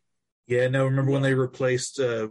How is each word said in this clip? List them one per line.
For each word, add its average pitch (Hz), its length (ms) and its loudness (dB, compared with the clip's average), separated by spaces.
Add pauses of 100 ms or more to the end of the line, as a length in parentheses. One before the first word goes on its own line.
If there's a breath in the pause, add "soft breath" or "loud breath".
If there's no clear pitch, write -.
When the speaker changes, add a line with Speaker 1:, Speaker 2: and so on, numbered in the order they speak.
(460)
Speaker 1:
Yeah, 123 220 2
no, 135 160 0
remember 135 260 0
when 139 120 2
Speaker 2:
Yeah. 135 80 2
Speaker 1:
they 135 40 2
replaced, 127 680 -2
uh, 113 300 -2